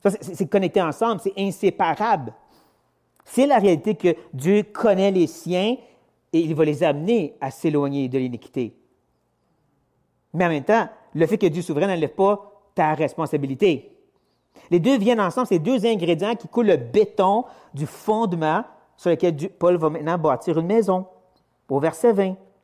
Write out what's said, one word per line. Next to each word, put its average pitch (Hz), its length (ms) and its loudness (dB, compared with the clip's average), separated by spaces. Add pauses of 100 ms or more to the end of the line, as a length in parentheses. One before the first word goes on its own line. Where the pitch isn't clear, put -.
Ça, 202 80 2
c'est, - 140 -6
c'est, 185 120 -12
c'est 170 120 -4
connecté 190 340 0
ensemble, 190 400 -2
c'est 196 160 -4
inséparable. 180 960 -2 (880)
C'est - 220 2
la 277 140 4
réalité 196 360 2
que 175 200 0 (180)
Dieu 185 300 2
connaît 196 480 0
les 175 160 2
siens 180 480 -4 (580)
et 165 60 2
il 160 160 -2
va 156 100 2
les 147 180 -2
amener 160 560 0
à 135 120 -8
s'éloigner 139 580 -2
de 131 80 -4
l'iniquité. 123 580 -6 (1600)
Mais 175 120 0
en 170 40 2
même 147 140 -2
temps, 208 240 2 (260)
le 156 140 2
fait 214 100 0
que 196 100 2
Dieu 156 120 0
est 175 60 -8
souverain 160 220 -2
n'enlève 165 280 -2
pas 202 360 0 (220)
ta 156 200 0
responsabilité. 143 1040 -2 (760)
Les 175 100 4
deux 254 180 4
viennent 220 220 2
ensemble, 202 280 -2
c'est 180 120 2
deux 208 260 0
ingrédients 190 500 0
qui - 120 -16
coulent 240 200 0
le 175 100 4
béton 202 680 0 (280)
du 151 120 -6
fondement 180 800 -2 (340)
sur - 120 -2
lequel 165 260 2
Dieu, 151 140 -8
Paul - 260 2
va 156 140 0
maintenant 160 280 -2
bâtir 156 400 0
une 165 100 -2
maison. 190 380 0 (640)
Au 139 100 0
verset 160 320 2
vingt. 190 240 0 (280)